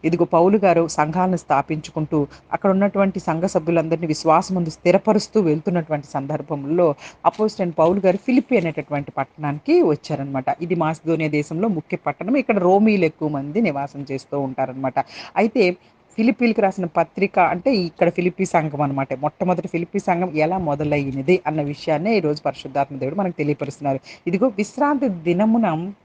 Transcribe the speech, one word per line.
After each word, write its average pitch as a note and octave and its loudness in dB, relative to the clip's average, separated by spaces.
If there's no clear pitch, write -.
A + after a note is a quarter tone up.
ఇదిగో E3+ 2
పౌలు F#3 4
గారు E3+ 4
సంఘాలను F3+ 0
స్థాపించుకుంటూ D3+ -2
అక్కడ - 2
ఉన్నటువంటి G3 2
సంఘ E3 -2
సభ్యులందరినీ E3 0
విశ్వాసమందు E3 2
స్థిరపరుస్తూ G3 2
వెళ్తున్నటువంటి D#3+ -2
సందర్భంలో D3 -2
అపోస్తలుడైన F#3+ 0
పౌలు F3 2
గారు F#3 2
ఫిలిప్పి B3 0
అనేటటువంటి D3+ -4
పట్టణానికి D3+ -2
వచ్చారనమాట. C#3 -2
ఇది E3+ -2
మాసిదోనియా D#3+ -2
దేశంలో D#3 -2
ముఖ్య E3+ -4
పట్టణం. F3+ -4
ఇక్కడ A3+ 0
రోమీయులు G3 4
ఎక్కువ D#3 -2
మంది D3 -4
నివాసం C#3+ -2
చేస్తూ C#3 -6
ఉంటారనమాట. C3 -4
అయితే G3 2
ఫిలిప్పీలకు A3+ 0
రాసిన F#3+ 0
పత్రిక F3 -2
అంటే F3+ 2
ఇక్కడ F3 0
ఫిలిప్పీ F3+ -2
సంఘం D#3 -2
అనమాట. C#3 -2
మొట్టమొదటి E3+ -4
ఫిలిప్పీ E3+ -4
సంఘం F3+ -2
ఎలా D#3 0
మొదలైనది D3 0
అన్న D#3 -2
విషయాన్నే D#3 -2
ఈరోజు D3+ 0
పరిశుద్ధాత్మ C#3 -4
దేవుడు C3+ -4
మనకు F#3 -2
తెలియపరుస్తున్నారు. C#3+ -4
ఇదిగో F3+ 2
విశ్రాంతి B3+ 0
దినమున F#3 0